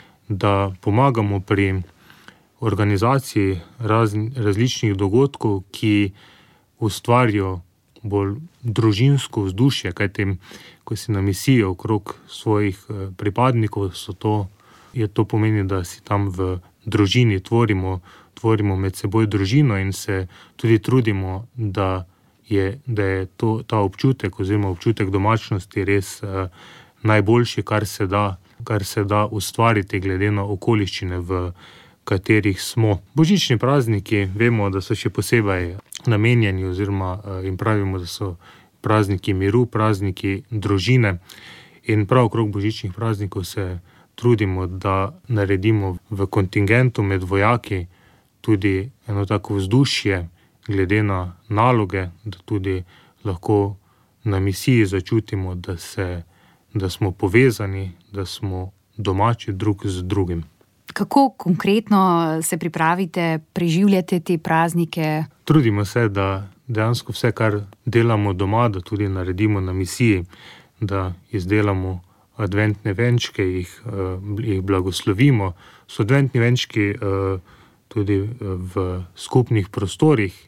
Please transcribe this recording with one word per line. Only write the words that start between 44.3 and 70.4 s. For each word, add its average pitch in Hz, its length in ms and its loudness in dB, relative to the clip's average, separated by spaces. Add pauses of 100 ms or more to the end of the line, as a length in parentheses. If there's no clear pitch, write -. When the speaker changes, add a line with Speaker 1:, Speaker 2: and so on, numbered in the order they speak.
Speaker 1:
da 95 460 -2 (160)
naredimo 101 680 2 (100)
v 98 200 -2
kontingentu 107 760 2
med 98 200 0
vojaki 98 640 0 (540)
tudi 101 500 0 (140)
eno 101 220 -2
tako 104 280 -2
vzdušje 98 720 0 (380)
glede 98 360 0
na 92 340 -2 (100)
naloge, 104 640 2 (120)
da 104 180 -12
tudi 95 460 -4 (400)
lahko 101 520 0 (480)
na 98 160 0
misiji 101 460 2
začutimo, 95 680 -2
da 90 220 -8
se, 90 460 -8 (520)
da 95 160 -2
smo 95 220 -2
povezani, 98 800 0 (160)
da 98 180 -8
smo 92 440 -8 (260)
domači 101 560 0
drug 101 340 -2
z 92 160 -4
drugim. 90 400 -2 (440)
Speaker 2:
Kako - 440 2
konkretno 196 680 0 (440)
se 170 160 -2
pripravite, 165 800 0 (140)
preživljate 180 680 2
te 170 180 0
praznike? 160 840 0 (180)
Speaker 1:
Trudimo 113 420 4
se, 117 240 0
da 98 200 0 (360)
dejansko 113 480 -2
vse, 101 200 0
kar 104 280 0 (220)
delamo 110 500 2
doma, 101 360 2
da 98 120 -4
tudi 101 280 -4
naredimo 95 520 0
na 92 120 -2
misiji, 95 520 2 (560)